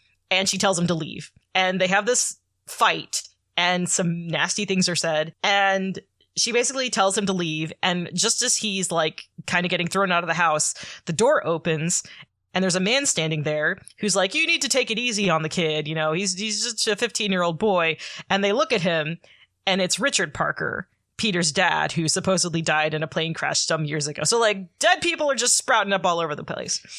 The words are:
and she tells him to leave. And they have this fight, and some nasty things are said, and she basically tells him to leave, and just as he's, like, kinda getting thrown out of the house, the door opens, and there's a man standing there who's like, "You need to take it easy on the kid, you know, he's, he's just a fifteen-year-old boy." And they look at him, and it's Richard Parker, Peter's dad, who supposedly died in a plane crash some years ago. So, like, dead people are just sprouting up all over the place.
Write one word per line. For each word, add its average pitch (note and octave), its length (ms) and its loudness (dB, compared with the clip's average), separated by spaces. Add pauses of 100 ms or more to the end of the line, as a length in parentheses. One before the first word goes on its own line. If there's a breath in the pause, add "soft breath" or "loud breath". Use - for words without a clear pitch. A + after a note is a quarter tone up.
(300)
and F#3+ 180 2
she F#3+ 100 -2
tells G3 200 2
him F3 100 2
to F3 60 2
leave. D3+ 360 -8 (240)
And F#3 260 2
they F#3 60 4
have G3 200 2
this B3 320 0 (280)
fight, - 560 0 (340)
and F3+ 320 2
some E3+ 380 -2
nasty E3 380 -2
things F#3+ 240 2
are E3+ 80 0
said, D#3+ 460 -2
and G3 560 2 (380)
she A#3 160 0
basically B3 380 0
tells G3 260 2
him G3+ 100 0
to G3 60 0
leave, D#3+ 400 -2 (100)
and F3+ 300 0
just F3+ 300 0
as B3 140 0
he's, F#3+ 340 -2
like, D#3+ 340 0 (220)
kinda F3+ 220 0
getting F3 200 0
thrown F#3+ 220 0
out F3 140 2
of E3+ 40 -6
the D#3+ 60 0
house, D#3+ 400 2 (300 loud breath)
the E3+ 80 -4
door A#3+ 340 2
opens, D#3+ 560 0 (500 loud breath)
and F#3 100 0
there's F3+ 140 2
a F#3 40 0
man B3+ 260 2
standing D#3+ 360 0
there D3+ 360 0 (200)
who's G3 180 0
like, F#3+ 180 0
"You D#4+ 120 0
need E4 160 0
to C4 60 -4
take B3+ 220 0
it G#3+ 80 0
easy G#3+ 320 -2
on D#3+ 120 2
the D#3 60 -4
kid, D3+ 380 -2
you D#3 80 -6
know, D#3 180 0
he's, F#3 220 -2
he's G#3 300 -4
just A#3 240 -4
a G#3 80 2
fifteen-year-old F#3 640 0
boy." E3+ 400 2 (320 loud breath)
And G3 120 2
they G3+ 100 4
look C#4+ 200 2
at G#3 80 2
him, E3 380 0 (480 soft breath)
and F#3+ 140 2
it's F#3 200 0
Richard G3+ 340 0
Parker, - 540 -4 (300)
Peter's F3 340 0
dad, D#3+ 400 2
who E3 160 0
supposedly F3 520 0
died D#3 320 0
in D#3 100 -2
a D#3+ 60 -2
plane E3 240 -4
crash D3 280 -2
some D#3+ 260 -2
years D3 200 -2
ago. D3+ 180 -6
So, A#3 140 2
like, G#3 400 0
dead E4+ 220 2
people D#4 300 0
are C4+ 40 2
just A#3+ 220 2
sprouting G3+ 380 2
up F3+ 100 -2
all E3+ 160 2
over D#3 140 -2
the - 100 -10
place. - 380 -6 (160)